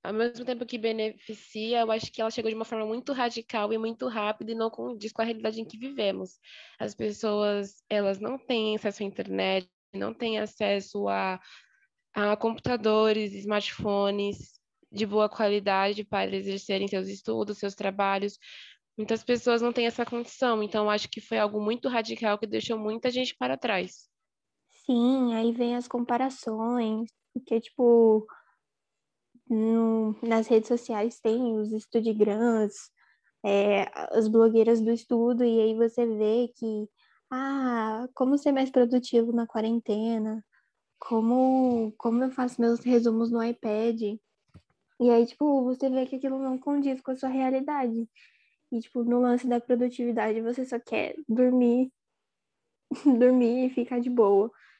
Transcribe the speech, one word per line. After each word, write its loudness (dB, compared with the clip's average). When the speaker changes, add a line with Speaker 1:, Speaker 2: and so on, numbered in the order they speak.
Speaker 1:
ao -6
mesmo -4
tempo -6
que -10
beneficia, -4
eu 0
acho -4
que -10
ela -2
chegou -4
de -6
uma -6
forma -6
muito -6
radical -4
e -2
muito -6
rápida -4
e -6
não -2
condiz -10
com -4
a 2
realidade -4
em -8
que -16
vivemos. -6
As -8
pessoas, -2
elas 0
não -6
têm -2
acesso -4
à -4
internet, -4
não -6
têm -6
acesso -4
a, -2
a 0
computadores, 0
smartphones -4
de -4
boa 2
qualidade 0
para -4
exercerem -4
seus -4
estudos, -6
seus -8
trabalhos. -2
Muitas -4
pessoas 0
não 0
têm 0
essa -2
condição, -2
então 0
acho 0
que -12
foi -4
algo 0
muito -2
radical -2
que -6
deixou -4
muita -4
gente -4
para -2
trás. -6
Speaker 2:
Sim, 2
aí 0
vem -2
as -6
comparações, -2
porque, -2
tipo, 6
no, 0
nas 0
redes 4
sociais -2
tem 0
os -4
estudigrams, 0
é, 2
as 4
blogueiras 6
do 2
estudo, 0
e 4
aí 2
você 0
vê 0
que, -6
"Ah, -2
como 2
ser 2
mais 2
produtivo 4
na 0
quarentena, -2
como, 2
como 0
eu -2
faço -4
meus 2
resumos 2
no 0
iPad." -2
E 6
aí, 6
tipo, 0
você 0
vê 0
que -8
aquilo -4
não -4
condiz -2
com -6
a -4
sua -6
realidade. -2
E, -2
tipo, -6
no 2
lance 2
da 0
produtividade, 0
você -4
só -6
quer -6
dormir, 4
<laughs> 4
dormir 6
e 0
ficar -4
de -2
boa. 6